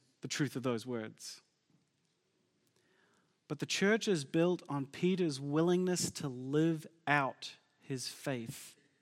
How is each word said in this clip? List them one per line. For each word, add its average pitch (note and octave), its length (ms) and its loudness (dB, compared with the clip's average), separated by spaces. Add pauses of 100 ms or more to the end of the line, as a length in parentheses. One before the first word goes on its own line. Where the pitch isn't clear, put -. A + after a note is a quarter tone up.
(220)
the - 80 -10
truth - 260 -2
of B2 80 -6
those A#2+ 220 -2
words. A2+ 560 -8 (2000)
But C#3+ 100 -6
the D3+ 60 -2
church G#3 420 2
is F3 160 2
built E3+ 460 2
on C#3+ 160 -2
Peter's F3 540 0
willingness E3+ 720 2
to - 180 -8
live D3+ 580 0 (180)
out C#3 460 0 (300)
his C3 260 -6
faith - 680 -8 (280)